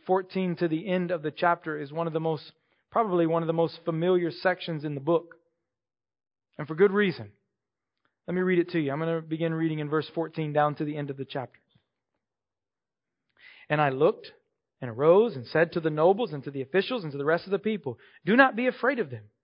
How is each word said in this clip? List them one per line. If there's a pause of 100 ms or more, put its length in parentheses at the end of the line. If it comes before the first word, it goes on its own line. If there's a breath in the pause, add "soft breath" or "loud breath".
fourteen
to
the
end
of
the
chapter
is
one
of
the
most, (400)
probably
one
of
the
most
familiar
sections
in
the
book. (1200)
And
for
good
reason. (920)
Let
me
read
it
to
you.
I'm
gonna
begin
reading
in
verse
fourteen
down
to
the
end
of
the
chapter. (2000 loud breath)
And
I
looked (500)
and
arose
and
said
to
the
nobles
and
to
the
officials
and
to
the
rest
of
the
people, (260 soft breath)
'Do
not
be
afraid
of
them. (140)